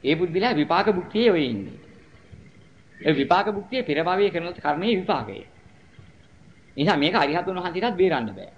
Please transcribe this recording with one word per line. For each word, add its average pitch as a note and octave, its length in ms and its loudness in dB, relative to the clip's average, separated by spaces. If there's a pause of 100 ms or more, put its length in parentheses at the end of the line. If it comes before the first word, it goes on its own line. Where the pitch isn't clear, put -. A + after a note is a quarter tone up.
ඒ C3+ 140 4
බුද්ධිලා F3+ 400 0
විපාක D#3+ 340 2
භුක්තියේ G#3 440 2
ඔය D#3+ 120 2
ඉන්නේ. G#2+ 340 -6 (1200)
ඒ D3+ 120 2
විපාක D3+ 360 2
භුක්තිය G3+ 340 -6
පෙර D3+ 180 -2
භවයේ F#3+ 300 0
කරන F3 240 -6
කර්මයේ F3 420 -2
විපාකය. C#3+ 360 -4
ඒ - 140 -14 (1300)
නිසා E3 220 2
මේක D3+ 180 2
අරිහතුන් F3 420 0
වහන්සේටත් F3+ 400 -4
බේරන්න D#3+ 320 2
බෑ. F#2+ 300 -14